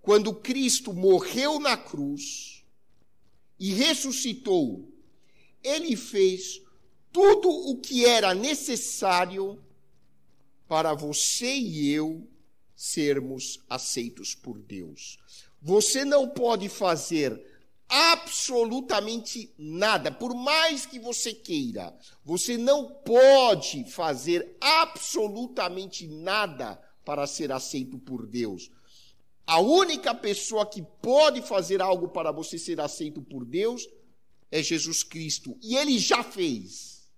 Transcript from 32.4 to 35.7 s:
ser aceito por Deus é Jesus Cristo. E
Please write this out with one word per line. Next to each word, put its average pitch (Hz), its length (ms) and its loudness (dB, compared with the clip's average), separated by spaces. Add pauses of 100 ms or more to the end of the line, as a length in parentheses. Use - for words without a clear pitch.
ser 160 220 -6
aceito 147 400 -8
por 135 240 -12
Deus 214 420 -2 (640)
é 156 100 -2
Jesus 160 420 -2
Cristo. 160 580 -8
E 226 160 -2